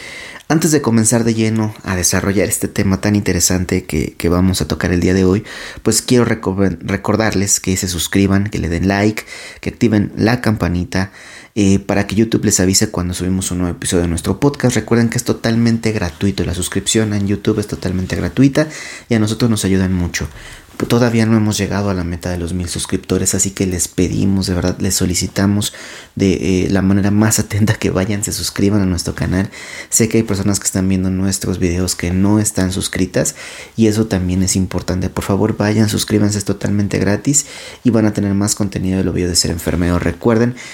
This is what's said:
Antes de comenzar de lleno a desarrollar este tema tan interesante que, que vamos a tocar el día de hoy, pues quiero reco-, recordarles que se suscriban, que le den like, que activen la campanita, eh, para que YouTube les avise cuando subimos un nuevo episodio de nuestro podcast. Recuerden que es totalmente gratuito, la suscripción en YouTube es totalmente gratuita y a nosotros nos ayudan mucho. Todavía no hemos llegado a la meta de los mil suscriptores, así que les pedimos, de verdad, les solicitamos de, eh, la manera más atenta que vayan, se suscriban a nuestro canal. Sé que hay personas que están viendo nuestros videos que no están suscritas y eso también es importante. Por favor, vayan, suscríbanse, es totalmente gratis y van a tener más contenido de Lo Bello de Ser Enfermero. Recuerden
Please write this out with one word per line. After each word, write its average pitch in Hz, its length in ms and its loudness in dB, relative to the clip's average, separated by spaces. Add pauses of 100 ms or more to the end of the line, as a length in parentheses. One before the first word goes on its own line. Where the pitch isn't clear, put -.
(480)
Antes 160 240 2
de 151 100 2
comenzar 113 400 2
de 117 120 2
lleno 110 400 0 (100)
a 95 100 -4
desarrollar 95 540 0
este - 200 -4
tema 98 320 0
tan 107 140 2
interesante 92 680 0
que, - 300 -4
que - 140 -2
vamos 90 320 2
a 73 80 -2
tocar 87 240 -2
el 87 80 2
día 90 140 4
de 95 100 4
hoy, 95 200 2 (400)
pues 110 180 0
quiero 123 220 4
reco-, 98 560 0
recordarles 101 800 0
que 92 160 0
se 95 120 -2
suscriban, 98 600 2
que 95 100 -6
le 82 100 -2
den 85 200 0
like, 104 360 2 (360)
que - 100 -6
activen 104 460 2
la 113 240 2
campanita, 92 680 -2 (460)
eh, 98 240 4
para 98 260 0
que 98 80 -6
YouTube 113 300 2
les 104 160 2
avise 95 300 2
cuando 90 240 -4
subimos 92 360 -2
un 90 80 -4
nuevo 87 160 -2
episodio - 280 0
de 87 60 0
nuestro 85 300 0
podcast. 135 380 2
Recuerden 117 320 2
que 120 100 -4
es - 60 -4
totalmente 113 640 2
gratuito, 95 540 -2
la 85 100 -2
suscripción 101 580 0
en 101 140 0
YouTube 104 320 0
es 104 80 -2
totalmente 92 480 -4
gratuita 135 540 2 (400)
y 120 60 0
a 113 40 2
nosotros 107 320 0
nos 107 140 0
ayudan 95 300 2
mucho. 87 340 -2 (600)
Todavía 117 360 2
no 110 140 4
hemos 104 180 2
llegado 98 320 -2
a 98 60 0
la 90 100 -2
meta 85 240 -6
de 90 80 -4
los 85 160 -6
mil 90 160 -4
suscriptores, 92 640 -2
así 95 160 0
que 98 140 -2
les 90 240 -2
pedimos, 98 580 0
de 98 60 0
verdad, 87 260 0
les 98 160 -2
solicitamos 98 800 0 (440)
de, 92 480 2
eh, - 40 0
la 98 140 2
manera 98 280 2
más 110 280 4
atenta 104 340 0
que - 160 -2
vayan, 95 340 0
se 107 80 -4
suscriban 98 520 0
a - 20 2
nuestro 92 300 -2
canal. 90 340 -2 (400)
Sé 113 220 2
que 113 80 2
hay 113 40 4
personas 101 380 -2
que - 60 -10
están 95 200 0
viendo 95 220 0
nuestros 92 500 -2
videos 90 360 0
que 90 160 -4
no 101 300 4
están 92 320 0
suscritas - 640 -2 (380)
y 113 120 4
eso 107 200 2
también 90 360 0
es 92 120 0
importante. 92 540 -2
Por - 160 -4
favor, 104 320 0
vayan, 107 320 2
suscríbanse, 104 480 0
es 101 80 -4
totalmente 101 540 -2
gratis 104 480 0 (360)
y 127 60 2
van 110 160 4
a 104 80 2
tener 101 220 0
más 101 200 0
contenido 95 440 -2
de 95 60 0
Lo 87 100 -2
Bello 87 160 0
de 87 60 -2
Ser 87 160 0
Enfermero. 85 460 0
Recuerden 117 580 2 (180)